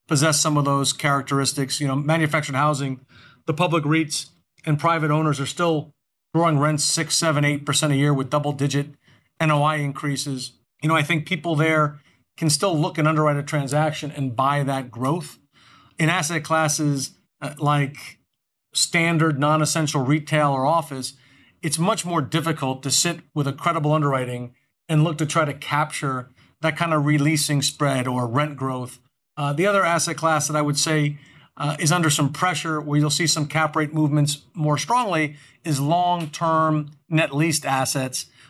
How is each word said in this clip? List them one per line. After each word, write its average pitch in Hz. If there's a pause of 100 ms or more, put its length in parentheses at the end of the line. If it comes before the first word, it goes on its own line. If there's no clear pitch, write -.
possess 151
some 151
of 143
those 139
characteristics. 139
You 143
know, 135
manufactured 151
housing, 135 (460)
the 151
public 165
reits 156 (360)
and 147
private 160
owners 151
are 131
still 165 (400)
growing 160
rents 151
six, -
seven, 147
eight 143
percent 147
a -
year 147
with 131
double-digit 143 (520)
N 160
O 147
I 151
increases. 139 (300)
You 156
know, 165
I 151
think 151
people 180
there 151 (380)
can 160
still 170
look 175
and 151
underwrite 156
a 139
transaction 147
and 135
buy 139
that 135
growth. 135 (600)
In 160
asset 165
classes, 151 (280)
uh, 135
like 143 (540)
standard 165
non-essential 151
retail 151
or 131
office, 147 (480)
it's 151
much 185
more 170
difficult 139
to 135
sit 170 (140)
with 143
a 135
credible 160
underwriting 127 (340)
and 156
look 160
to 156
try 160
to 143
capture 147 (300)
that 156
kind 165
of 147
releasing 147
spread 135
or 123
rent 143
growth. 127 (380)
Uh, 143
the 165
other 196
asset 165
class 156
that 151
I 151
would 147
say, 151 (380)
uh, 147
is 160
under 170
some 147
pressure 160
where 147
you'll 147
see 170
some 147
cap 156
rate 151
movements 147 (120)
more 151
strongly 175 (280)
is 147
long-term 160 (180)
net 160
leased 147
assets, 131 (220)